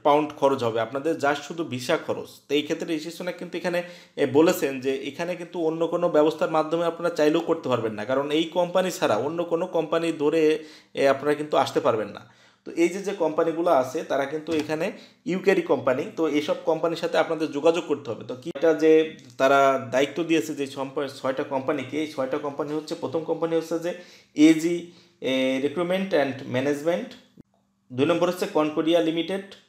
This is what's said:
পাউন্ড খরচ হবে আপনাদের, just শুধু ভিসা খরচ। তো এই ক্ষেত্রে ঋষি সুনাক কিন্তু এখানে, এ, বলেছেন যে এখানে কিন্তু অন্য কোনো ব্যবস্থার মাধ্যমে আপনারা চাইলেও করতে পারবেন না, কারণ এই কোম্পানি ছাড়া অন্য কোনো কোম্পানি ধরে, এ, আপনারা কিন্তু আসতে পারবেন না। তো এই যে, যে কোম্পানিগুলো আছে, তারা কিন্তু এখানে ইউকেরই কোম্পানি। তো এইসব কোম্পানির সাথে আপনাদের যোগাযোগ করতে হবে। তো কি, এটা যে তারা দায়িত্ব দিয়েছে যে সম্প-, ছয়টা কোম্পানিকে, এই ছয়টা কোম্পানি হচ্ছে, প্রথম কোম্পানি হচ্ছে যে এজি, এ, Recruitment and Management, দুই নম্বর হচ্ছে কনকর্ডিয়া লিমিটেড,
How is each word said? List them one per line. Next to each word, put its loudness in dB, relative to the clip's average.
পাউন্ড 4
খরচ 2
হবে 0
আপনাদের, -2
just 0
শুধু -6
ভিসা -2
খরচ। -6
তো -4
এই 2
ক্ষেত্রে -4
ঋষি -6
সুনাক -8
কিন্তু -10
এখানে, -2
এ, 2
বলেছেন 4
যে -2
এখানে -6
কিন্তু -10
অন্য 0
কোনো 0
ব্যবস্থার 4
মাধ্যমে 0
আপনারা -2
চাইলেও 4
করতে -2
পারবেন 0
না, -8
কারণ -2
এই 2
কোম্পানি 0
ছাড়া 0
অন্য -2
কোনো -2
কোম্পানি 0
ধরে, 2
এ, 4
আপনারা 2
কিন্তু -2
আসতে 2
পারবেন 0
না। -18
তো -12
এই 2
যে, -4
যে -4
কোম্পানিগুলো 0
আছে, 2
তারা -2
কিন্তু -6
এখানে -2
ইউকেরই 2
কোম্পানি। 0
তো 0
এইসব 0
কোম্পানির 0
সাথে -2
আপনাদের 0
যোগাযোগ 2
করতে -4
হবে। -8
তো -8
কি, -10
এটা 4
যে 4
তারা 4
দায়িত্ব 0
দিয়েছে 0
যে -4
সম্প-, -6
ছয়টা -4
কোম্পানিকে, -4
এই -6
ছয়টা -4
কোম্পানি -6
হচ্ছে, -6
প্রথম -4
কোম্পানি -2
হচ্ছে -2
যে -6
এজি, 4
এ, 0
Recruitment -2
and -2
Management, -2
দুই 0
নম্বর 2
হচ্ছে -4
কনকর্ডিয়া 2
লিমিটেড, -2